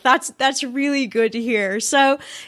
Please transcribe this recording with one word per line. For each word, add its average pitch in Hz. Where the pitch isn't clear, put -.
That's, 254
that's 269
really 277
good 226
to 233
hear. 214
So, 277